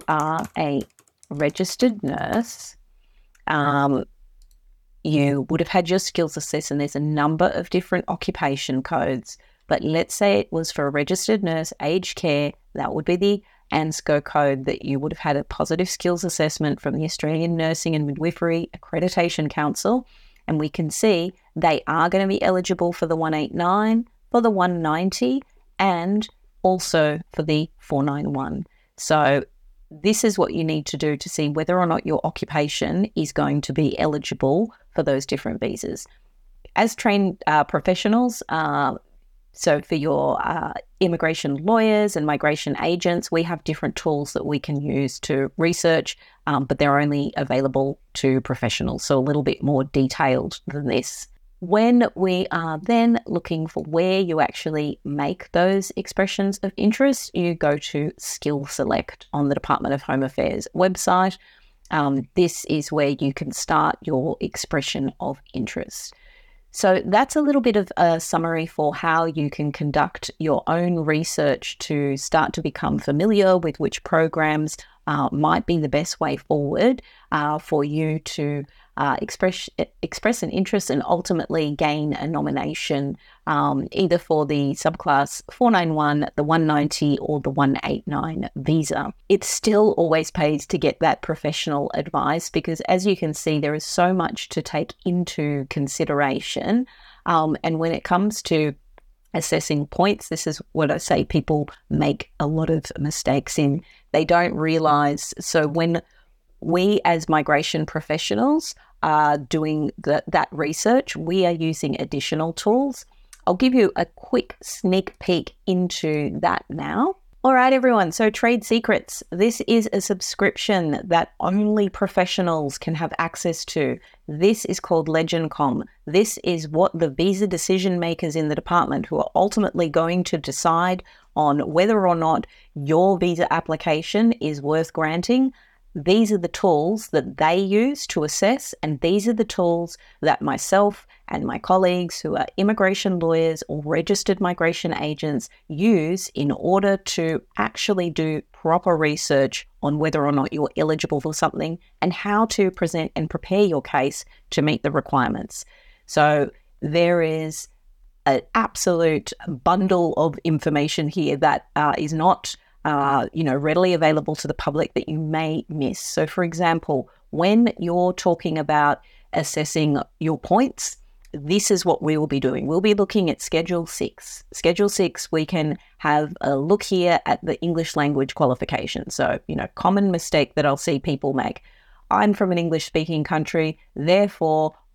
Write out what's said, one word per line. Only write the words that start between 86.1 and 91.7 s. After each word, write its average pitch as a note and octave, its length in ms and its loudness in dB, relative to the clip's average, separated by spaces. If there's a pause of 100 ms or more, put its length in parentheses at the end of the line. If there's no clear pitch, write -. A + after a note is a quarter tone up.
the D3 80 2
one D#3+ 240 4
ninety, D3 520 2
or D3+ 200 -2
the C#3 100 -4
one C#3 360 2
eight - 200 -4
nine D#3 520 -4
visa. D3 540 0 (180)
It F#3+ 140 4
still G#3+ 500 2
always D#3+ 360 2
pays D3+ 380 0
to F#3 100 0
get D3 220 0
that D#3 220 2
professional D3+ 720 -4